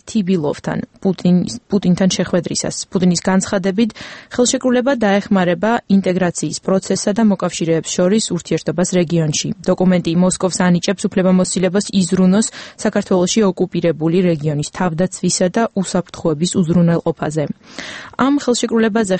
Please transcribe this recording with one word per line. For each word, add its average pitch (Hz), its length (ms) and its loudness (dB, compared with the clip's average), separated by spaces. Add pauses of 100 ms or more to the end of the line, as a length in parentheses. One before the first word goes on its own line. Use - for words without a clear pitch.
თიბილოვთან, 170 720 -2 (240)
პუტინ-, 180 420 2 (240)
პუტინთან 185 480 0
შეხვედრისას. - 600 -4 (120)
პუტინის 175 320 0
განცხადებით, 190 680 0 (420)
ხელშეკრულება 247 640 0
დაეხმარება 196 760 2 (240)
ინტეგრაციის 180 680 0
პროცესსა 196 520 0
და 233 120 2
მოკავშირეებს 165 680 -2
შორის 190 360 2
ურთიერთობას 165 640 -2
რეგიონში. 160 520 0 (200)
დოკუმენტი 180 440 2 (120)
მოსკოვს 185 420 0
ანიჭებს 180 420 2
უფლებამოსილებას 185 800 2 (140)
იზრუნოს 185 460 2 (340)
საქართველოში 196 600 0 (100)
ოკუპირებული 170 680 0 (120)
რეგიონის 151 420 -2
თავდაცვისა 180 760 -2 (100)
და 233 60 2 (180)
უსაფრთხოების 175 720 -2 (100)
უზრუნველყოფაზე. 165 840 0 (720)
ამ 277 240 2
ხელშეკრულებაზე 226 800 0